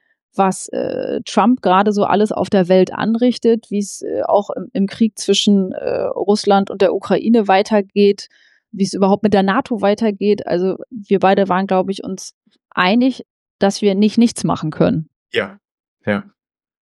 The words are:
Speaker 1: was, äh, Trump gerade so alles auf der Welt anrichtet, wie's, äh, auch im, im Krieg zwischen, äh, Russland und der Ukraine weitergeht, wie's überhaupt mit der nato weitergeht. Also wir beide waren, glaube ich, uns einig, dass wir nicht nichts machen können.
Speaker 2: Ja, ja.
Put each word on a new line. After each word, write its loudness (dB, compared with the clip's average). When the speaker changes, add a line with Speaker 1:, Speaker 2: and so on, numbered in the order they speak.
Speaker 1:
was, -2
äh, -6
Trump 2
gerade 2
so 0
alles 2
auf -4
der 2
Welt 4
anrichtet, 0
wie's, -6
äh, -6
auch 0
im, -10
im 0
Krieg -2
zwischen, 2
äh, -6
Russland 0
und -6
der 4
Ukraine 0
weitergeht, 2
wie's -2
überhaupt 2
mit 2
der 4
nato -2
weitergeht. 0
Also -2
wir -2
beide 2
waren, 0
glaube -2
ich, -8
uns -12
einig, 0
dass 0
wir 2
nicht 2
nichts 0
machen -2
können. -4
Speaker 2:
Ja, -4
ja. -2